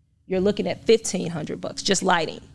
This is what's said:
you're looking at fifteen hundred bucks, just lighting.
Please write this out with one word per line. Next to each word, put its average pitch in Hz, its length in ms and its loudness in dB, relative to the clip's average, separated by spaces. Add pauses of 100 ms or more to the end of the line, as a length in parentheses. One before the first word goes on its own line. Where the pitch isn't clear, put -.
(260)
you're 185 140 -2
looking 202 260 0
at - 180 -6
fifteen 220 460 2
hundred 156 300 -8
bucks, - 220 -10
just - 200 2
lighting. 170 380 0 (140)